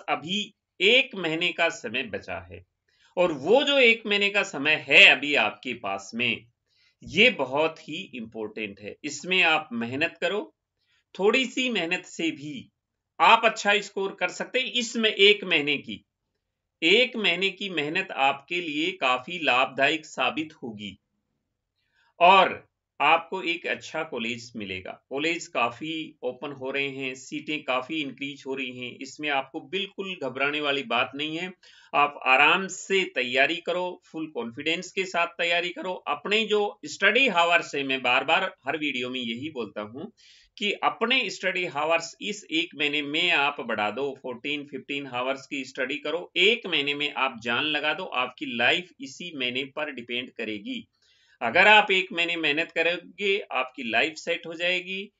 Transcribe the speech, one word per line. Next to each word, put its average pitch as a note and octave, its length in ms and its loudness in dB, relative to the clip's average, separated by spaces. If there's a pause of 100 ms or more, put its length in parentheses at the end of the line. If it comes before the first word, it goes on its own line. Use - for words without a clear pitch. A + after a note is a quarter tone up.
अभी D#3+ 460 -6 (260)
एक B3 340 4
महीने E3+ 380 -2
का E3 160 2
समय C3 340 -4
बचा F#2 500 -10
है F2+ 120 -18 (520)
और F3 160 4
वो E3+ 300 4
जो C#4 160 2
एक A3+ 280 6
महीने G3+ 240 0
का G3+ 120 2
समय D3 460 -2
है E3+ 180 10
अभी C#3+ 280 4
आपके A2+ 400 0
पास G2 400 -6
में, A#2 320 -2 (560)
ये E3 280 4
बहुत D#3 580 -2
ही E3+ 260 -12
इंपॉर्टेंट A2 640 -10
है। G#2 240 -14
इसमें F3 380 0
आप D#3 300 4
मेहनत C3 480 -4
करो, G3 340 -4 (640)
थोड़ी A3+ 280 4
सी B3+ 220 -4
मेहनत F3+ 360 -2
से E3 260 -4
भी C#3 400 -10 (500)
आप A3 240 8
अच्छा G#3 360 2
स्कोर G3 400 -6
कर F3+ 80 0
सकते F#3+ 320 -4
हैं। A3+ 120 -4
इसमें A#3 380 0
एक G3+ 340 6
महीने D3+ 320 2
की, A#2 280 -10 (800)
एक A#3 340 4
महीने F#3+ 340 0
की F#3+ 200 -8
मेहनत E3 400 -4
आपके C#3 500 0
लिए D#3+ 300 -4
काफी C3+ 480 -2
लाभदायक C3+ 680 2
साबित C3 460 -4 (100)
होगी G#2 360 -12 (1200)
और F#3 520 8 (280)
आपको E3 420 4
एक E3+ 240 -4
अच्छा D#3+ 360 -4
कॉलेज A#2+ 540 -6
मिलेगा। F#2+ 540 -10
कॉलेज E3 360 -4
काफी D3+ 760 -6
ओपन B2+ 300 -8
हो C3 180 -8
रहे C#3 180 -4
हैं, C3+ 260 -8
सीटें D3+ 480 -8
काफी C3 380 -4
इंक्रीज C#3 460 -10
हो C3+ 80 -6
रही B2+ 240 -8
हैं, B2 200 -12
इसमें C#3+ 300 -10
आपको D3+ 320 -4
बिल्कुल F#3+ 640 -8
घबराने C#3 380 -2
वाली C#3+ 220 0
बात A#2+ 320 0
नहीं D#3 220 -6
है। F3+ 160 -8 (420)
आप C#3+ 320 2
आराम D3+ 400 6
से F#3+ 380 -2
तैयारी C3+ 520 0
करो, F3 480 -6
फुल D#3+ 220 -10
कॉन्फिडेंस D3 640 -6
के F#3+ 120 -4
साथ E3+ 220 -2
तैयारी F3 420 -2
करो। F#3 240 -8
अपने F#3+ 520 -2
जो G#3 400 0
स्टडी G#3+ 440 2
हावर्स E3+ 460 2
है, C#3+ 80 -2
मैं C3+ 200 -2
बार B2+ 220 2
बार F#3 320 0 (100)
हर D3+ 120 -2
वीडियो B2+ 320 -4
में B2+ 100 -6
यही A#2+ 300 -6
बोलता A2 300 -8
हूँ A#2+ 320 -10 (460)
कि G#3 140 -2
अपने A3+ 580 0
स्टडी F#3 340 -4
हावर्स D#3 560 -2
इस G3 300 -8
एक E3 240 0
महीने D3 280 -2
में D#3+ 280 -2
आप C#3+ 300 0
बढ़ा G#2+ 300 -2
दो, C3 320 -4
फ़ोर्टीन, C#3+ 420 -8
फ़िफ़्टीन C#3 420 -10
हावर्स C3 400 -4
की C#3 180 -8
स्टडी C3+ 320 -4
करो। D3+ 400 -6
एक G#3 300 4
महीने C#3+ 280 0
में D3 200 -4
आप B2 280 -2
जान A#2+ 220 0
लगा D3+ 300 0
दो, F#3 100 -6
आपकी B2+ 520 -4
लाइफ D#3 320 2 (120)
इसी E3 360 -14
महीने B2+ 280 -4
पर D3 280 -8
डिपेंड A#2+ 380 -8
करेगी। A2 580 -8 (540)
अगर D#3 260 6
आप G#3 220 8
एक F#3 220 2
महीने E3+ 240 -2
मेहनत D#3+ 340 0
करोगे, F3+ 680 -2 (140)
आपकी C3 300 -4
लाइफ A#2+ 320 0
सेट E3+ 320 -6
हो E3+ 80 -10
जाएगी। F3+ 640 -4